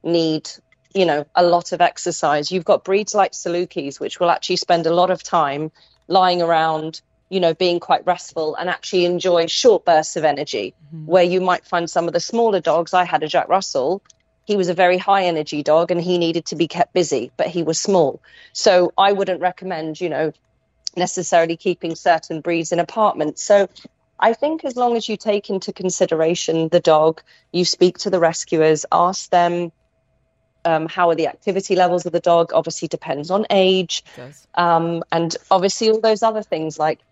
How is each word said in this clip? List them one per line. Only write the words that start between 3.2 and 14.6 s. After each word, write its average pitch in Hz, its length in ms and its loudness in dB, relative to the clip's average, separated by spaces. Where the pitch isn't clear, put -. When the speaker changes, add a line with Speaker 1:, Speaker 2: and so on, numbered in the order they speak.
Speaker 1:
Salukis, 170 680 -6
which - 180 -8
will 175 120 2
actually - 260 -2
spend 170 300 0
a 165 80 2
lot 180 160 4
of 180 120 -2
time 151 480 -2
lying 185 320 2
around, 160 640 -2
you 190 100 -4
know, 170 140 2
being 175 280 0
quite - 260 -2
restful 160 480 -4
and 180 160 -6
actually 175 340 -2
enjoy 175 420 0
short 202 380 4
bursts 156 320 2
of 156 80 -4
energy, 139 500 -4
Speaker 2:
Mm-hmm. 156 140 -14
Speaker 1:
where 180 160 4
you 180 200 2
might 180 240 -2
find 170 220 -4
some 170 180 -2
of 170 80 -6
the 170 60 0
smaller 226 400 0
dogs. 165 340 -2
I 180 100 2
had 160 180 -2
a 151 60 -6
Jack 151 200 0
Russell. 175 540 -2
He 208 120 -2
was 180 120 0